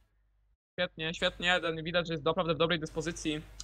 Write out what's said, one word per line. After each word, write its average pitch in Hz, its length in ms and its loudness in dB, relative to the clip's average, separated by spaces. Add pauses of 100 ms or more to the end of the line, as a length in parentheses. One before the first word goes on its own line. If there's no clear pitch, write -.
(800)
Świetnie, 165 340 -2
świetnie, 180 400 2
Eden, 160 300 0
widać, 170 220 0
że 165 60 -4
jest 151 120 -4
naprawdę 160 300 2
w 143 40 0
dobrej 170 220 4
dyspozycji. 156 640 -4 (220)